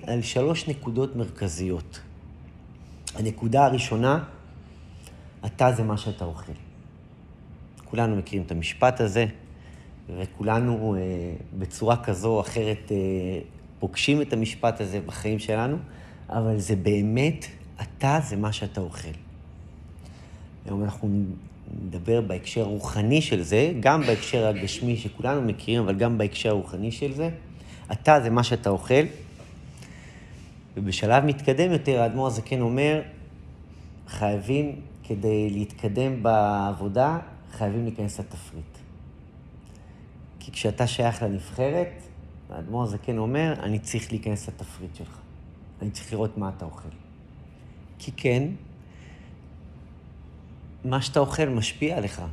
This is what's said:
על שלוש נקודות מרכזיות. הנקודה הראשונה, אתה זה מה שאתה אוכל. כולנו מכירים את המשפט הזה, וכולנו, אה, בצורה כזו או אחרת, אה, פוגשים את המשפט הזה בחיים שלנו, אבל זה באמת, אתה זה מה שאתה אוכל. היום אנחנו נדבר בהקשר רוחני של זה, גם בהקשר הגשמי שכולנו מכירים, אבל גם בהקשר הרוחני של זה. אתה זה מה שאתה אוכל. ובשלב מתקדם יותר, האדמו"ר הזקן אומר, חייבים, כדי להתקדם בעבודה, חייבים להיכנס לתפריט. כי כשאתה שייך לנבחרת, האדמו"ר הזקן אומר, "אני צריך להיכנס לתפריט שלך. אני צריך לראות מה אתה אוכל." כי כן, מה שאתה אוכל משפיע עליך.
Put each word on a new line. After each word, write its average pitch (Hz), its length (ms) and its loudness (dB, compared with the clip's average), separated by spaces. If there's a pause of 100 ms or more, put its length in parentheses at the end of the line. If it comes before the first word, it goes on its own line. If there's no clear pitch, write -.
על 120 160 2
שלוש 147 460 2
נקודות 135 480 0
מרכזיות. 90 840 -2 (1120)
הנקודה 113 500 4
הראשונה, 127 600 4 (1200)
אתה 127 260 6
זה 113 100 2
מה 107 140 2
שאתה 104 280 -4
אוכל. 82 280 -8 (1300)
כולנו 113 320 2
מכירים 92 300 -2
את 78 40 -6
המשפט 85 500 2
הזה, 110 260 4 (920)
וכולנו, 110 800 2
אה, 95 60 0 (580)
בצורה 110 380 2
כזו 107 320 0
או 110 120 4
אחרת, 107 520 -2
אה, 104 40 2 (840)
פוגשים 143 440 2
את 139 100 -2
המשפט 117 480 0
הזה 98 260 -2
בחיים 107 320 -2
שלנו, 113 380 0 (520)
אבל 113 300 2
זה 101 180 2
באמת, 107 680 2 (360)
אתה 143 360 2 (100)
זה - 80 -2
מה 104 160 2
שאתה 101 280 -4
אוכל. 85 280 -6 (1600)
היום 101 180 0
אנחנו 101 240 -2 (720)
נדבר 92 380 2
בהקשר 101 420 -2
רוחני 107 600 2
של 98 200 2
זה, 110 380 4
גם 147 220 8
בהקשר 113 440 4
הגשמי 107 500 0
שכולנו 127 460 0
מכירים, 113 400 2
אבל 98 120 2
גם 117 240 4
בהקשר 104 300 0
הרוחני 101 440 0
של 139 200 -2
זה. 160 180 0 (640)
אתה 147 280 10
זה 117 100 2
מה 120 120 6
שאתה 117 280 2
אוכל. 127 340 6 (1700)
ובשלב 107 480 6
מתקדם 147 480 4
יותר, 135 300 4
האדמו"ר 117 240 2
הזקן 123 340 0
אומר, 143 420 4 (1040)
חייבים, 120 760 0 (220)
כדי 107 480 2
להתקדם 110 720 0
בעבודה, 104 960 4 (320)
חייבים 110 340 0
להיכנס 110 360 -4
לתפריט. - 580 -12 (1600)
כי - 120 -14
כשאתה 113 340 0
שייך 120 360 2
לנבחרת, 131 800 0 (480)
האדמו"ר 107 320 -4
הזקן 113 360 -2
אומר, 139 440 2
"אני 104 160 0
צריך - 340 -4
להיכנס 104 360 -2
לתפריט 87 480 -12
שלך. - 220 -12 (640)
אני 104 80 -2
צריך - 220 -8
לראות 110 260 -2
מה 98 180 -2
אתה - 80 -10
אוכל." 80 240 -12 (1120)
כי - 140 -10
כן, 131 360 2 (2250)
מה 131 180 0
שאתה - 180 4
אוכל 143 280 4
משפיע 135 480 0
עליך. 101 260 -2 (100)